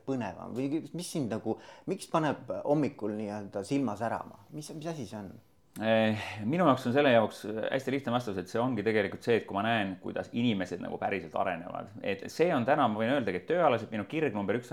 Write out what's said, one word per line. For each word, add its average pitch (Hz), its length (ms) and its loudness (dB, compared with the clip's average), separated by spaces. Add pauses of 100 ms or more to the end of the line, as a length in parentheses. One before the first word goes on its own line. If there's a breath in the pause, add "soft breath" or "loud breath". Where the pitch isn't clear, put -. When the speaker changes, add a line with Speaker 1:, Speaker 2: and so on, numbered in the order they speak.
Speaker 1:
põnevam 95 480 -6
või 139 300 -2 (100)
mis 175 160 -8
sind 123 240 -2
nagu, 110 240 -2 (320 loud breath)
miks 190 160 -6
paneb 147 560 0
hommikul 120 560 0
nii-öelda 101 480 -6
silma 135 320 -2
särama? 110 560 -6
Mis, 151 240 -10
mis 160 160 -6
asi 127 160 -8
see 110 80 -10
on? 98 160 -10 (480)
Speaker 2:
Eh, 110 380 4 (260 loud breath)
minu 165 220 2
jaoks 127 180 4
on 120 80 2
selle 143 220 6
jaoks 107 240 4 (100)
hästi 123 460 -2
lihtne 127 180 -2
vastus, 120 240 -2
et 90 120 -6
see 113 120 -2
ongi 120 240 0
tegelikult 104 400 0
see, 117 140 4
et - 100 -4
kui 101 80 -6
ma 101 80 0
näen, 104 380 0
kuidas 95 240 -6 (100)
inimesed 92 460 0
nagu 85 180 -6
päriselt 95 400 -2
arenevad. 87 460 -2 (180)
Et 98 240 0
see 170 240 4
on 120 140 2
täna, 147 180 6
ma 107 160 0
võin 120 140 2
öeldagi, 98 260 0
et - 80 -10
tööalaselt 147 460 4
minu 101 140 -2
kirg 143 280 0
number 101 220 0
üks 120 140 -10